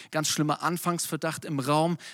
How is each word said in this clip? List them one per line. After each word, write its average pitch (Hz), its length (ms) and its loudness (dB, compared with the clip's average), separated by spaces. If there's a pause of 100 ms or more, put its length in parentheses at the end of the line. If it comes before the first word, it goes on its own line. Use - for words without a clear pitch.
(120)
ganz 156 160 0
schlimmer 151 340 2
Anfangsverdacht 165 840 -2
im 147 140 -2
Raum, 151 400 2 (160)